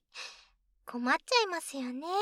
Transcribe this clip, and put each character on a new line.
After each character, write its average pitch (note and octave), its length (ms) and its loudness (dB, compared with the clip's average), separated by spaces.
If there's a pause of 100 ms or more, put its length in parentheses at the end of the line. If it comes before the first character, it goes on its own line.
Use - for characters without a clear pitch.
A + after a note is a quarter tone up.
(880)
困 B3 260 0
っ D#4+ 100 4
ち - 100 0
ゃ A#4+ 80 8
い G#4+ 60 2
ま E4+ 140 -4
す - 160 -8
よ B3 160 -4
ね、 C#4 140 -8 (140)